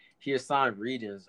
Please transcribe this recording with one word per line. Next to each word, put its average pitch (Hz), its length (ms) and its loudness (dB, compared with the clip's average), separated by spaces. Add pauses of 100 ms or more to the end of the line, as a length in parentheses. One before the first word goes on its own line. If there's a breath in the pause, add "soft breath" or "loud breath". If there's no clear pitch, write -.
(200 soft breath)
He 139 140 -2
assigned 131 440 2
readings. 107 520 -6